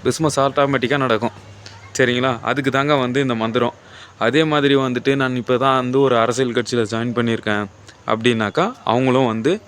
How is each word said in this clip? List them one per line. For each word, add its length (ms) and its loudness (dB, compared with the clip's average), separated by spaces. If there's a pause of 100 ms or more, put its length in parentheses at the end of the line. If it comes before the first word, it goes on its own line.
பிசினஸ் 360 0
ஆட்டோமேட்டிக்கா 580 2
நடக்கும். 380 0 (580)
சரிங்களா? 480 0
அதுக்கு 300 -2
தாங்க 240 0
வந்து 260 0
இந்த 140 0
மந்திரம். 400 -2 (440)
அதே 240 2
மாதிரி 320 2
வந்துட்டு, 400 0
நான் 200 -2
இப்போ 220 -2
தான் 180 2
வந்து 260 0
ஒரு 160 2
அரசியல் 340 0
கட்சியில 320 -2
ஜாயின் 300 -4
பண்ணியிருக்கேன் 500 -2 (440)
அப்படின்னாக்கா, 680 0 (100)
அவங்களும் 420 2
வந்து 260 0 (160)